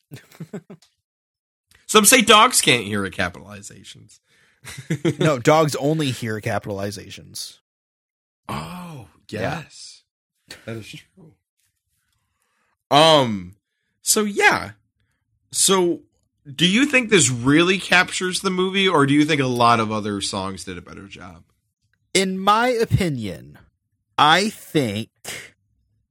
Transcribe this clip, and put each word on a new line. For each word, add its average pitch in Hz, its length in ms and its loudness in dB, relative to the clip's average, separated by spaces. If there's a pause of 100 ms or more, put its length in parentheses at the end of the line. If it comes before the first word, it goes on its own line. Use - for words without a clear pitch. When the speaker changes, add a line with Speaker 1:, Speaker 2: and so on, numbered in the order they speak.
(100)
Speaker 1:
<laughs> - 680 -18 (1080)
Some 214 200 4
say 254 160 6
dogs 226 400 6
can't 120 220 2
hear 101 260 -4
capitalizations. 101 1120 -12
<laughs> - 920 -8
Speaker 2:
No, 156 200 2
dogs 151 380 2
only 143 340 -2
hear 110 300 -6
capitalizations. 101 1160 -10 (920)
Speaker 1:
Oh, 165 600 -14 (200)
Speaker 2:
Yeah. 107 360 -6
Speaker 1:
yes. - 380 -20 (600)
That 117 120 -12
is 107 120 -16
true. - 460 -20 (1600)
Um, 131 680 4 (460)
so - 200 0
yeah. 202 500 0 (800)
So 180 520 0 (500)
do 151 140 -2
you 226 200 2
think 254 240 0
this 160 200 4
really 147 480 2
captures 180 640 -2
the 196 100 -4
movie, 185 380 -2
or 151 180 4
do 139 80 2
you 151 100 4
think 151 160 0
a 131 60 0
lot 120 340 4
of 110 100 -2
other 104 300 -6
songs 95 440 -8
did 92 140 -14
a 85 40 -18
better 87 260 -20
job? 90 340 -20 (720)
Speaker 2:
In 190 240 -2
my 214 300 0
opinion, 120 880 -2 (600)
I 170 320 4
think 113 600 -4 (1000)